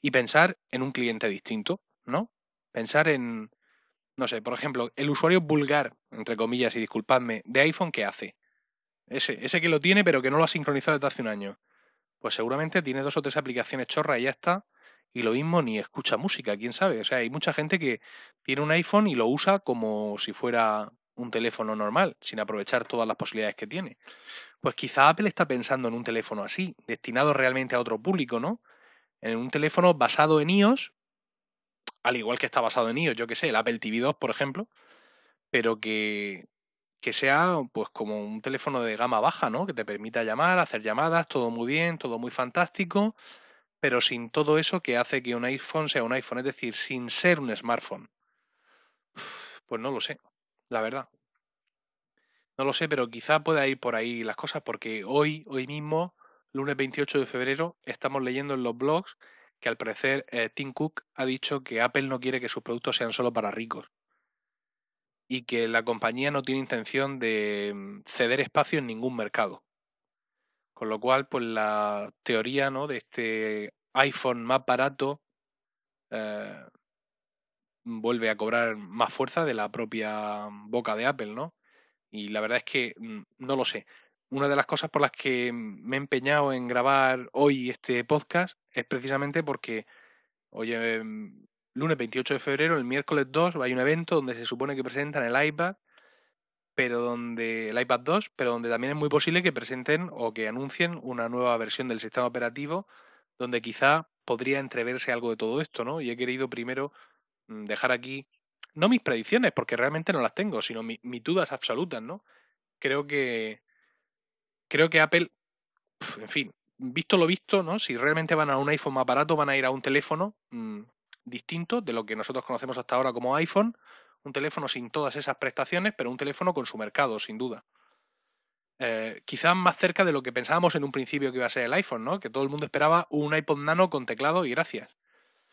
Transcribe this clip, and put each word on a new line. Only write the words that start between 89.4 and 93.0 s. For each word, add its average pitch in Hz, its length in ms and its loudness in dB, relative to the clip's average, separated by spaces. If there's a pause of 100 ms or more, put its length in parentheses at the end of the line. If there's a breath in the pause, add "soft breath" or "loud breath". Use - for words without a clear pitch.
porque 120 420 -4 (640 soft breath)
hoy, 113 220 -6
em, 110 720 -4 (260)
lunes 151 240 0
veintiocho 123 380 -2
de 127 60 0
febrero, 151 360 2
el 127 80 0
miércoles 139 460 0